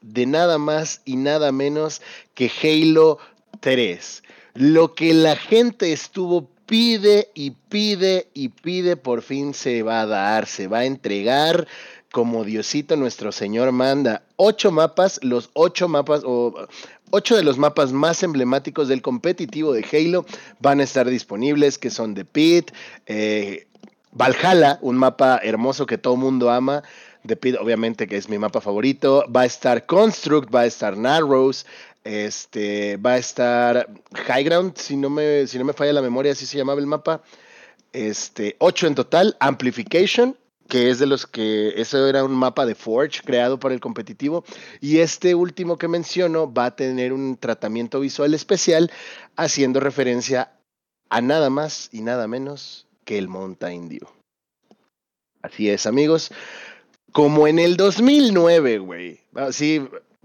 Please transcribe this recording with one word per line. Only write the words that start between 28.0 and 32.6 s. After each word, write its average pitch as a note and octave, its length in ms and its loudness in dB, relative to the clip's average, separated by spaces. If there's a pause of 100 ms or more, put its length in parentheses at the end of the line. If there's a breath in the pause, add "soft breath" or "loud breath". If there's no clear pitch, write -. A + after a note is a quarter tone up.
que G2+ 120 -6
es G2+ 100 -10
mi G#2 100 -4
mapa G#2 220 -4
favorito. C3+ 640 0 (100)
Va B2+ 80 4
a B2+ 40 2
estar A#2+ 400 -2
Construct, D3+ 680 2
va B2 80 6
a A#2+ 40 4
estar G#2+ 300 -4
Narrows, C3 720 0 (380 loud breath)
este, G#2 920 -6